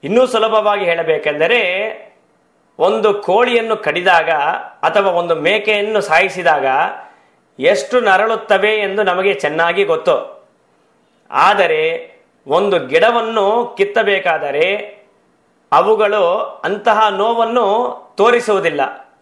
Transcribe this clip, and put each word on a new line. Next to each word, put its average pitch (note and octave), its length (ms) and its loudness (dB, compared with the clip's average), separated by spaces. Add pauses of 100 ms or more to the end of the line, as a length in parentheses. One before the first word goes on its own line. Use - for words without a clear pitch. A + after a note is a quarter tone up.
ಇನ್ನೂ A#3 220 2
ಸುಲಭವಾಗಿ G#3+ 580 0
ಹೇಳಬೇಕೆಂದರೆ, D#3+ 760 0 (1160)
ಒಂದು G#3 360 2
ಕೋಳಿಯನ್ನು A3+ 640 0
ಕಡಿದಾಗ E3+ 540 0 (520)
ಅಥವಾ G3 280 2
ಒಂದು E3+ 240 -2
ಮೇಕೆಯನ್ನು G#3 680 0
ಸಾಯಿಸಿದಾಗ E3 680 0 (920)
ಎಷ್ಟು G3 420 0
ನರಳುತ್ತವೆ G#3+ 760 0
ಎಂದು G3+ 260 -2
ನಮಗೆ F#3+ 320 0
ಚೆನ್ನಾಗಿ E3 500 -2
ಗೊತ್ತು. - 640 -2 (800)
ಆದರೆ E3 800 0 (360)
ಒಂದು F3 400 0
ಗಿಡವನ್ನು A3 920 0
ಕಿತ್ತಬೇಕಾದರೆ F3+ 920 0 (1040)
ಅವುಗಳು G3+ 640 2 (280)
ಅಂತಹ G#3 440 0
ನೋವನ್ನು A3+ 560 0 (520)
ತೋರಿಸುವುದಿಲ್ಲ F#3+ 960 0 (120)